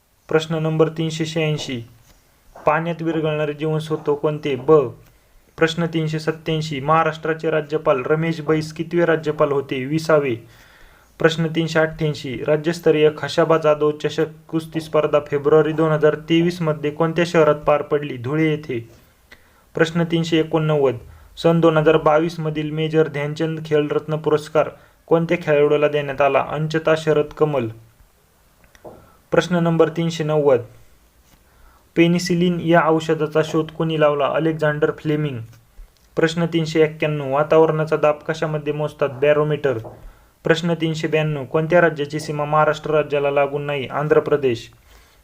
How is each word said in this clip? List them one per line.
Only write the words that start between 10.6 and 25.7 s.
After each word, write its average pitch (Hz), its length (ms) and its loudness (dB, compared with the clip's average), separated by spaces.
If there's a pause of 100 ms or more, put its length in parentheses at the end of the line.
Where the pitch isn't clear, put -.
प्रश्न 165 280 0
तीनशे 160 320 -4
अठ्ठ्याऐंशी, 151 680 -6
राज्यस्तरीय 151 680 0
खशाबा 160 400 0
जाधव 151 340 2
चषक 151 340 -4 (220)
कुस्ती 160 340 -6
स्पर्धा 151 380 0
फेब्रुवारी 147 520 2
दोन 156 200 0
हजार 151 240 2
तेवीस 170 460 0
मध्ये 151 300 -2
कोणत्या 165 360 0
शहरात 151 280 4
पार 147 260 0
पडली? 143 360 -4
धुळे 151 340 -2
येथे. 135 380 -8 (840)
प्रश्न 165 280 0
तीनशे 165 360 0
एकोणनव्वद, 156 560 0 (480)
सन 165 160 4
दोन 165 180 4
हजार 156 200 4
बावीस 156 420 2
मधील 151 320 -4
मेजर 160 360 2
ध्यानचंद 151 580 -6
खेलरत्न 151 500 0
पुरस्कार 151 540 0 (380)
कोणत्या 165 340 2
खेळाडूला 147 460 4